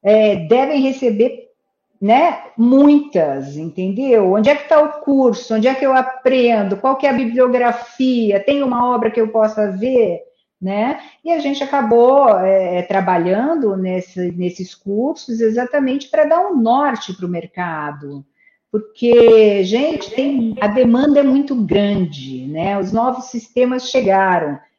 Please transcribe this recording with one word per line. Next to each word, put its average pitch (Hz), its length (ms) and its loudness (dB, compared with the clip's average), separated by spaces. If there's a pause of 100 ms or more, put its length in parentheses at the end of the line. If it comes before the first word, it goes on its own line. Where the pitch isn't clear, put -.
é, 208 320 4
devem 262 480 0
receber, 254 640 -2 (520)
né, 262 440 2 (120)
muitas, 226 1000 2
entendeu? 190 760 0
Onde 220 180 2
é 294 40 2
que - 140 -12
tá 311 100 4
o 302 220 -2
curso? 254 540 0
Onde 220 120 0
é 262 60 0
que 269 120 -4
eu 262 80 2
aprendo? 240 840 0
Qual 269 180 -2
que 285 120 -2
é - 20 2
a 262 40 0
bibliografia? 240 1300 0
Tem 285 220 0
uma 247 320 0
obra 226 160 -2
que 220 100 -4
eu 220 100 0
possa 214 420 0
ver? 220 500 0 (380)
Né? 208 400 -4 (240)
E 330 80 -4
a 330 60 2
gente 277 260 -4
acabou, 262 680 4 (100)
é, 185 420 0
trabalhando 196 960 0
nesse, 185 540 -6
nesses 180 420 -8
cursos 226 680 -6
exatamente 247 680 -2
pra 302 160 2
dar 339 220 2
um 359 120 -2
norte 240 540 0
pro 180 160 -8
mercado. 151 960 -10 (460)
Porque, 220 920 4
gente, 269 460 -2
tem, 262 500 -4
a 208 60 -2
demanda 254 540 2
é 277 40 4
muito 277 300 2
grande, 170 960 -2
né? 170 320 -6
Os 190 120 -6
novos 247 340 -2
sistemas 247 680 -4
chegaram 190 680 0 (220)